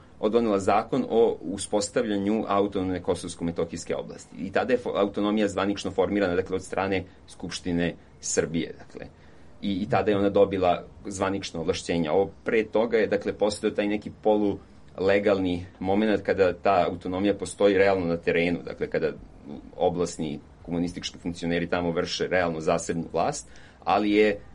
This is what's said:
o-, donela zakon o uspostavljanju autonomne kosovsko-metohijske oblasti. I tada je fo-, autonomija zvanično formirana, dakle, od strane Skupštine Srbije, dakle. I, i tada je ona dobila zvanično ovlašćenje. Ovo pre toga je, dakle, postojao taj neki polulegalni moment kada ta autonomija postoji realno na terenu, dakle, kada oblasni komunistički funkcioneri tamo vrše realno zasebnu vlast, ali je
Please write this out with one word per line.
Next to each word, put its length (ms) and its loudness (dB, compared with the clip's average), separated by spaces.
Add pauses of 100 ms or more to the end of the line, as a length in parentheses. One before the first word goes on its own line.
(200)
o-, 100 2
donela 300 4
zakon 500 2
o 320 4
uspostavljanju 1080 -2
autonomne 540 0
kosovsko-metohijske 920 -4
oblasti. 440 -10
I 120 -8
tada 220 0
je 60 4
fo-, 160 -6
autonomija 520 2
zvanično 440 -2
formirana, 440 2
dakle, 200 -2
od 80 -4
strane 400 -2 (240)
Skupštine 680 -2 (240)
Srbije, 580 -2
dakle. 280 -18 (560)
I, 100 -4
i 180 -4
tada 220 2
je 60 2
ona 120 2
dobila 540 2 (220)
zvanično 560 -4
ovlašćenje. 480 -2
Ovo 220 2 (120)
pre 200 2
toga 340 0
je, 100 2
dakle, 260 -2
postojao 420 0
taj 120 0
neki 240 -4 (120)
polulegalni 1400 0 (140)
moment 420 2
kada 320 2
ta 360 2
autonomija 440 0
postoji 440 2
realno 280 4
na 120 0
terenu, 480 2
dakle, 220 -6
kada 240 0 (640)
oblasni 640 -2 (220)
komunistički 560 -6
funkcioneri 500 -2
tamo 240 0
vrše 360 -2
realno 320 0
zasebnu 540 -2
vlast, 360 -2 (340)
ali 280 2
je 280 4 (160)